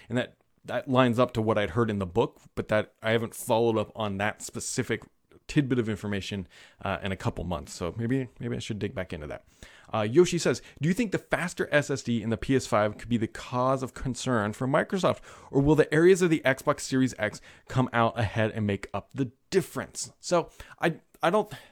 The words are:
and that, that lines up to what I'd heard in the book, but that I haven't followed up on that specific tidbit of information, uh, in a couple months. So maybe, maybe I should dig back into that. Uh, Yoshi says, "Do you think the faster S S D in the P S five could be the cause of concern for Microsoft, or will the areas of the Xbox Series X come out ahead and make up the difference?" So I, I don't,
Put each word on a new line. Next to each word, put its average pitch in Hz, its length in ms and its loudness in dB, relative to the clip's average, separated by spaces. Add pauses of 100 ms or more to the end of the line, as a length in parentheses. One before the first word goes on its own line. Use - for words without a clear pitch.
and - 100 -4
that, - 180 -4 (280)
that 120 260 -6
lines 123 300 4
up 123 140 2
to 113 80 0
what 110 160 2
I'd 104 140 0
heard 117 180 2
in 104 100 -2
the 98 60 -2
book, 98 340 0 (160)
but 104 140 -6
that 107 240 0 (100)
I 110 80 0
haven't 113 240 0
followed 117 420 2
up 104 160 -2
on 101 240 -4
that 101 240 -2
specific - 640 -6 (440)
tidbit 131 320 0
of 110 100 -2
information, 101 580 -6 (380)
uh, 95 180 -2
in 98 80 -4
a 95 40 -2
couple - 280 -6
months. 85 300 -6
So 85 240 -6
maybe, 120 320 -4 (100)
maybe 120 160 -6
I 123 40 -8
should 113 180 -8
dig 101 160 -6
back 92 180 -8
into 76 140 -10
that. 69 180 -12 (480)
Uh, 110 100 -2
Yoshi 170 360 4
says, 160 240 -2 (180)
"Do 143 80 -2
you 180 60 2
think 226 180 -2
the 160 60 -4
faster 170 540 -4
S 143 180 2
S 139 140 -4
D 117 180 -2
in 110 80 -4
the 110 80 0
P - 180 0
S - 120 0
five 107 320 0
could 113 100 -14
be 117 80 2
the 110 80 0
cause 127 560 -4
of 123 140 -8
concern 117 580 0
for 127 140 -4
Microsoft, 180 540 2 (280)
or - 140 2
will 147 100 6
the 147 180 6
areas 170 300 6
of 180 80 4
the 156 160 2
Xbox 135 360 2
Series 131 360 2
X 104 240 -4 (260)
come 127 240 2
out 113 280 2
ahead 110 340 0
and 107 140 -2
make 101 260 -2
up 98 220 -8
the 127 160 -2 (180)
difference?" - 680 -4
So 170 320 -2 (280)
I, 165 180 0 (260)
I 160 80 4
don't, 208 200 0 (200)